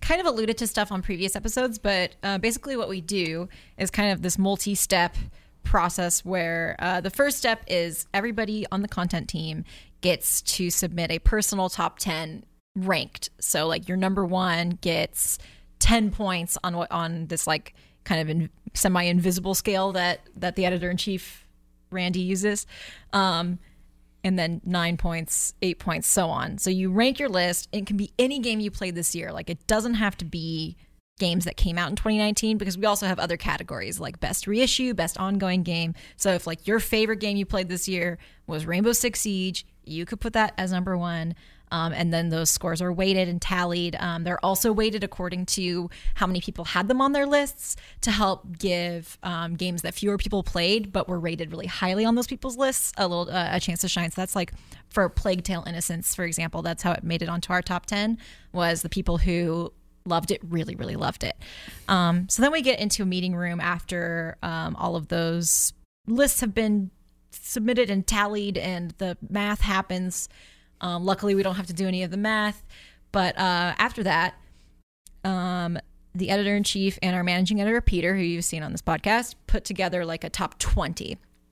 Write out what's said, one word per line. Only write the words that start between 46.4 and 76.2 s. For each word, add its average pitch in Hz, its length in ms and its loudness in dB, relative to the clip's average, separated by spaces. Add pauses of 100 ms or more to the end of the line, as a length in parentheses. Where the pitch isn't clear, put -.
people 170 240 -8
had 185 240 0
them 254 120 2
on 277 120 4
their 277 120 2
lists 285 520 0 (240)
to 220 100 0
help 190 480 0
give, 175 640 -2
um, 170 320 -4
games 175 280 -4
that 165 100 -6
fewer 202 240 0
people 196 260 0
played 196 480 0
but - 160 -2
were 180 100 -2
rated 165 340 -4
really 165 160 -8
highly 190 360 0
on 233 120 4
those 247 120 0
people's 254 300 -6
lists 269 400 0
a 190 100 0
little, 175 260 -2
uh, 175 200 0
a 180 80 0
chance 170 200 -2
to 185 60 0
shine. 170 240 -2
So - 100 -6
that's, 180 140 -4
like, 180 160 -2 (380)
for 190 180 4
Plague 185 380 0
Tale 170 200 -4
Innocence, 170 480 -4
for 180 120 -2
example, 165 360 -4
that's 165 220 -4
how 175 80 2
it - 140 -2
made 165 160 0
it 165 80 -2
onto 170 240 -2
our 180 80 2
top 180 240 -4
ten, 214 320 0 (340)
was 170 300 2
the 170 80 -6
people 190 300 0
who 170 520 2 (320)
loved 170 280 0
it, - 120 0
really, 170 320 -2
really - 220 -6
loved - 260 -2
it. - 140 -4 (500)
Um, 180 400 4
so - 140 0
then 285 100 6
we 320 100 2
get 254 200 2
into 208 200 0
a 190 40 0
meeting 185 280 0
room 175 280 -2
after, 170 800 -4
um, 165 320 -4
all 175 220 -2
of 151 100 -6
those 165 640 2 (340)
lists 247 360 4
have 214 120 0
been 208 380 2 (400)
submitted 240 580 0
and 196 160 0
tallied 208 520 0
and 175 400 -4
the 180 180 -4 (140)
math 208 320 0
happens. 185 640 0 (560)
Um, 175 220 -4
luckily, 196 300 2
we 196 80 4
don't 190 140 0
have 185 100 -6
to 180 60 -8
do 190 140 -2
any 185 140 0
of 180 80 -2
the 185 80 -6
math. 208 460 0 (480)
But, 185 260 2
uh, 175 400 2
after 226 240 0
that, 180 320 2 (920)
um, 180 540 -2 (360)
the 185 160 -2